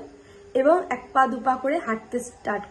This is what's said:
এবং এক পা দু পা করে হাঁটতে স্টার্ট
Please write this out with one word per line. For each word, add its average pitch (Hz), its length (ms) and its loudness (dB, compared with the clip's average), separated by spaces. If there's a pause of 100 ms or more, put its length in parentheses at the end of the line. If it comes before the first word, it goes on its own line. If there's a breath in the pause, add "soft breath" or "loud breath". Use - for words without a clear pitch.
(540 loud breath)
এবং 277 360 6
এক - 220 -6
পা 262 140 4
দু 240 180 -4
পা 262 120 0
করে 277 220 -2
হাঁটতে 240 420 -6
স্টার্ট - 500 -6